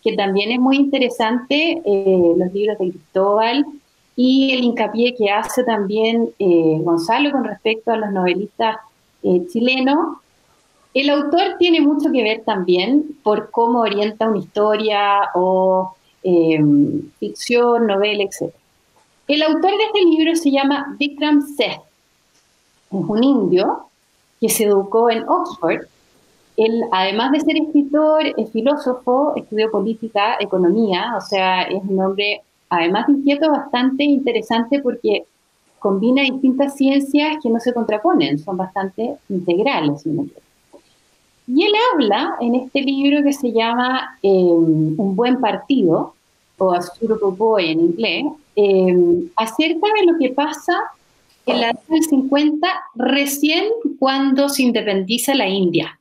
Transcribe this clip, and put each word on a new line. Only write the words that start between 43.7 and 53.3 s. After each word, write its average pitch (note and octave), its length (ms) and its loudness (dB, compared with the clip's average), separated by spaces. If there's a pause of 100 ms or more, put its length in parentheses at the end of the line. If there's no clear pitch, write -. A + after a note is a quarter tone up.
eh, G3 80 2
Un E3+ 840 2
buen B3 260 0
partido, G3+ 720 0 (440)
o F#3+ 160 0
A F3+ 80 -2
Suitable G#3 560 -4
Boy G#3 340 0
en D#3+ 80 -2
inglés, F3 440 0 (320)
eh, F#3+ 400 4 (400)
acerca D#4+ 520 0 (120)
de F#4+ 120 2
lo E4 80 0
que B3+ 100 2
pasa D4+ 440 -4 (720)
en B3 160 -2
la A#3 60 0
década A#3 200 -6
del D#4+ 160 0
cincuenta, D4 640 0 (280)
recién C#4 680 0 (360)